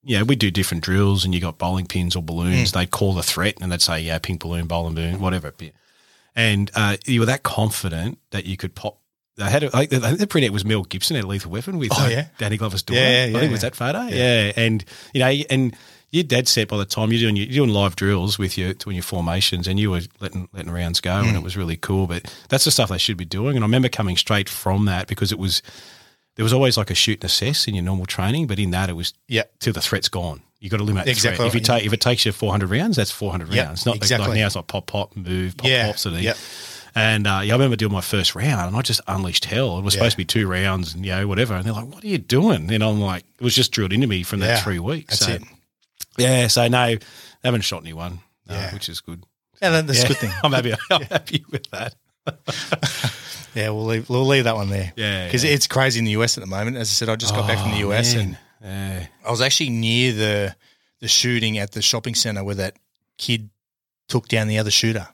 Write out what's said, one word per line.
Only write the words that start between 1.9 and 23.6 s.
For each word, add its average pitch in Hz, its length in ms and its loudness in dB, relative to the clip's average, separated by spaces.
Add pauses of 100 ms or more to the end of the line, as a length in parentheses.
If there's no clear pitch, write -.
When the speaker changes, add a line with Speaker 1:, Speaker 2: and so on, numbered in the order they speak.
Speaker 1:
or 87 80 -4
balloons. 87 480 2
Speaker 2:
Mm. - 20 -8
Speaker 1:
They'd 90 160 0
call 98 240 2
the 85 80 0
threat 95 380 0
and 90 100 -4
they'd 85 100 -2
say, 80 220 2
"Yeah, 82 160 -2
pink 87 220 -4
balloon, 85 260 -4
bowling 82 300 -2
balloon," 85 240 -2
whatever. 90 340 -2 (800)
And, 104 400 2
uh, 104 220 2 (100)
you 123 140 4
were 113 60 4
that 131 160 0
confident 101 760 -2 (120)
that 92 160 -8
you 95 100 -4
could - 180 -8
pop. - 240 -10 (380)
They 104 80 -6
had, 143 200 2
a, - 20 -2 (100)
I 147 100 4
think - 40 -10
the, 131 60 2 (100)
I - 60 2
think 175 60 0
the 208 80 2
printout 139 240 2
was 98 140 -2
Mel 107 180 2
Gibson 95 340 -4
had 107 80 -2
a 95 40 -6
lethal 98 220 -4
weapon 143 280 -6
with, 123 140 -2
Speaker 2:
Oh, 135 120 2
Speaker 1:
uh, 131 40 2
Speaker 2:
yeah? 131 180 -2 (120)
Speaker 1:
Danny 107 180 -2
Glover's 101 260 -4
daughter. 123 180 2
Speaker 2:
Yeah, 131 100 6
yeah, 123 120 4
Speaker 1:
I - 40 2
think 113 100 0
it 135 100 4
Speaker 2:
yeah, 139 40 2
Speaker 1:
was 107 120 0
Speaker 2:
yeah. 123 60 -2
Speaker 1:
that - 80 -8
photo. 156 280 -2
Speaker 2:
Yeah. 123 420 2
Speaker 1:
Yeah. 104 100 -2
And, 113 280 2 (300)
you 135 60 2
know, 127 60 4 (240)
and 131 260 2 (340)
you're 170 140 2
dead 127 240 2
set 110 200 2
by 110 80 -2
the 101 80 0
time 110 280 0
you're 117 80 2
doing, 110 160 2
you're 101 100 -2
doing 127 240 2
live 101 260 2
drills 98 420 0
with 95 200 -2
your, 92 160 -2
doing 98 220 -8
your 90 60 -4
formations, 87 680 -2
and 95 120 0
you 104 100 2
were 85 120 0 (180)
letting, 92 320 -8
letting 85 180 -10
rounds 87 300 -2
go, 90 160 -2
and 113 120 2
Speaker 2:
Mm. 107 80 2
Speaker 1:
it 82 60 -2
was 90 140 -8
really 82 200 -4
cool. 95 300 0
But 85 240 -6 (180)
that's 135 160 2
the 156 60 2
stuff - 200 2
they 90 80 -4
should 101 180 -2
be 87 80 -8
doing. 110 320 -2
And 113 80 0